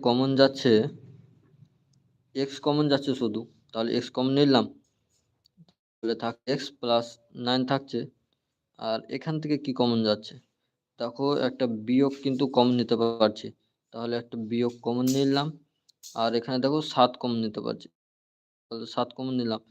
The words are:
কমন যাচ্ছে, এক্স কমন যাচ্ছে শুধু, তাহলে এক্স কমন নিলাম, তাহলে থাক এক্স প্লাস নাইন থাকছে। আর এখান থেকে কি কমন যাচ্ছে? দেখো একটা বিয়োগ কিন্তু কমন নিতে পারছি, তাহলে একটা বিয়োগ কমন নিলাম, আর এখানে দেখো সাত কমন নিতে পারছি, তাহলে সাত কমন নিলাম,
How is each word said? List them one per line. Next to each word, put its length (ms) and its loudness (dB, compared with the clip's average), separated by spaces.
কমন 240 4
যাচ্ছে, 320 4
এক্স 300 -4
কমন 260 4
যাচ্ছে 200 2
শুধু, 200 -2
তাহলে 260 -2
এক্স 180 -4
কমন 240 0
নিলাম, 260 6
তাহলে 340 -4
থাক 120 -4
এক্স 140 -4
প্লাস 260 2
নাইন 160 2
থাকছে। 280 -2
আর 200 -4
এখান 260 -6
থেকে 140 -2
কি 140 -4
কমন 280 2
যাচ্ছে? 280 -2
দেখো 260 -6
একটা 180 -4
বিয়োগ 260 4
কিন্তু 200 -2
কমন 260 4
নিতে 200 0
পারছি, 460 0
তাহলে 280 -8
একটা 140 -14
বিয়োগ 240 0
কমন 200 0
নিলাম, 320 2
আর 80 2
এখানে 240 -4
দেখো 160 0
সাত 180 6
কমন 240 -2
নিতে 200 -6
পারছি, 220 -8
তাহলে 200 -12
সাত 220 -2
কমন 240 -6
নিলাম, 300 -4